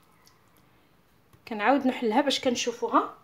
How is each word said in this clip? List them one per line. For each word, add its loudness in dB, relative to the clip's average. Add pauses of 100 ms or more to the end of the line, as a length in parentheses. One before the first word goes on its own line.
(1500)
كنعاود 2
نحلها 0
باش 0
كنشوفوها -2